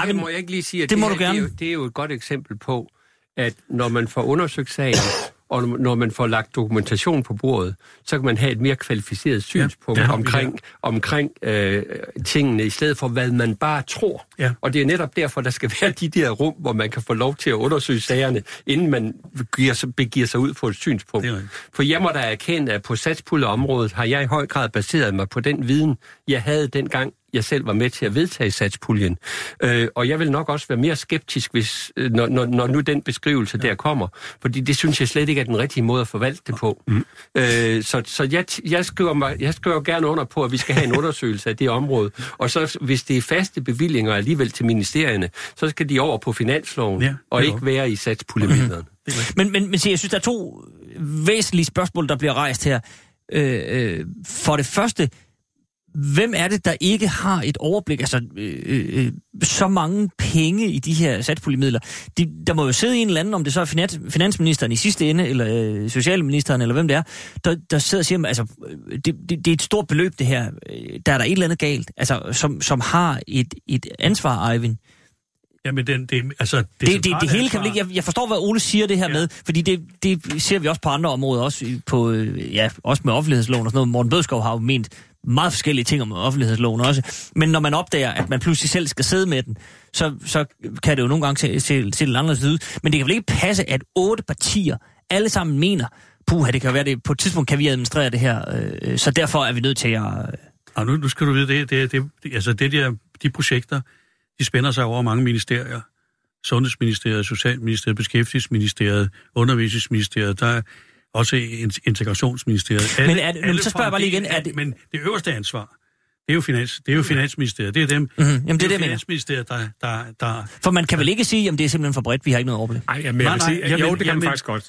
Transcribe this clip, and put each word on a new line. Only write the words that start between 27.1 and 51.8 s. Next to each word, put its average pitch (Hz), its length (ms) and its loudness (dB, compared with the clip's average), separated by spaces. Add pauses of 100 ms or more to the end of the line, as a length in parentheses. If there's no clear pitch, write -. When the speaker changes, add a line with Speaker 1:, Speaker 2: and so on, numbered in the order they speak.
Speaker 2:
jeg 113 100 0
selv 143 220 -2
var 110 60 0
med 117 180 2
til - 160 -4
at 101 80 -2
vedtage 139 360 0
satspuljen. 101 640 0 (460)
Øh, 120 320 2
og 123 140 0
jeg 151 100 0
vil 156 120 2
nok 151 180 0
også 147 200 -4
være 123 100 0
mere 151 180 2
skeptisk, - 560 -4
hvis, - 440 -2
øh, 123 160 0
når, 117 140 4
når, 127 200 2
når 123 200 2
nu 135 140 2
den 147 220 0
beskrivelse 127 600 -2
Speaker 3:
Ja. 127 60 0
Speaker 2:
der 101 60 2
kommer. 127 340 -2 (320)
Fordi 131 200 -2
det 135 160 2
synes 151 240 2
jeg 123 80 2
slet 147 200 2
ikke 143 120 2
er 123 40 -2
den 113 140 0
rigtige 123 260 0
måde 120 160 2
at 113 80 -2
forvalte 120 380 -4
det 123 100 -4
på. 107 320 -2
Speaker 3:
Mm. 107 160 2 (320)
Speaker 2:
Øh, 117 460 2
så, 120 240 -2
så 139 260 -2
jeg 175 180 2
t-, - 100 -6 (100)
jeg 175 140 2
skriver 175 300 0
mig, 139 260 0
jeg 143 140 0
skriver 165 260 0
gerne 165 260 0
under 151 180 0
på, 139 200 -2
at 123 80 -2
vi 131 40 0
skal 131 180 -2
have 139 120 4
en 117 100 2
Speaker 3:
<laughs> - 20 2
Speaker 2:
undersøgelse 117 520 -2
af 110 60 -4
det 131 140 2
område. 120 400 0 (280)
Og 123 120 0
så, 156 300 -2
hvis 131 220 0
det 135 140 0
er 120 60 2
faste 175 400 -2
bevillinger 123 520 0
alligevel 120 360 2
til - 160 -2
ministerierne, 110 640 0 (260)
så 156 120 0
skal 151 200 -2
de 135 120 2
over 139 180 0
på 117 140 -2
finansloven, 117 720 -2
Speaker 3:
Ja, 135 120 2 (160)
Speaker 2:
og 123 120 4
Speaker 3:
det 143 60 4
er 156 60 0
Speaker 2:
ikke 120 120 -6
Speaker 3:
jo. 135 60 2
Speaker 2:
være 131 180 0
i 107 60 -2
satspuljemidlerne. 110 880 0 (220)
Speaker 3:
Det 139 80 -4
er 120 40 -2
rigtigt. 117 180 -4
Speaker 1:
Men, 196 160 2
men, 196 180 0
men 190 80 0
se, 202 120 2
jeg 180 80 2
synes, 190 120 -6
der 208 80 0
er 175 40 -4
to 233 420 -4 (600)
væsentlige 196 400 4
spørgsmål, 175 420 -2